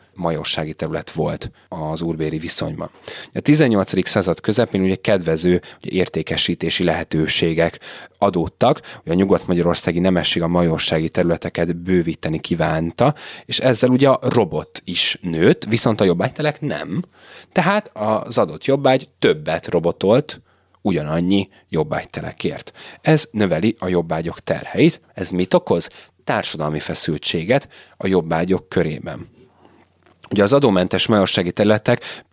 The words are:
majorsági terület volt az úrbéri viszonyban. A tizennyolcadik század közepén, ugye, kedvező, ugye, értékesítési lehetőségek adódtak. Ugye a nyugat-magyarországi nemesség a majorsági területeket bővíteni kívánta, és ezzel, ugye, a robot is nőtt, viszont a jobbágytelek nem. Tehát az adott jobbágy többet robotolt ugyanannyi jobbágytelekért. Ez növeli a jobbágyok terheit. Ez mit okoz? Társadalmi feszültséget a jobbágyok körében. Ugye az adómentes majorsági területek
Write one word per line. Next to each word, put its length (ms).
majorsági 600
terület 380
volt 400
az 320
úrbéri 360
viszonyban. 520
A 60
tizennyolcadik 640
század 340
közepén, 420
ugye, 140
kedvező, 640
ugye, 100
értékesítési 920
lehetőségek 960
adódtak. 640
Ugye 100
a 40
nyugat-magyarországi 840
nemesség 420
a 60
majorsági 640
területeket 640
bővíteni 640
kívánta, 760
és 140
ezzel, 300
ugye, 200
a 120
robot 640
is 360
nőtt, 440
viszont 360
a 40
jobbágytelek 560
nem. 420
Tehát 420
az 440
adott 280
jobbágy 440
többet 480
robotolt 760
ugyanannyi 680
jobbágytelekért. 1000
Ez 300
növeli 480
a 80
jobbágyok 520
terheit. 640
Ez 160
mit 240
okoz? 360
Társadalmi 560
feszültséget 880
a 100
jobbágyok 640
körében. 600
Ugye 120
az 100
adómentes 540
majorsági 440
területek 800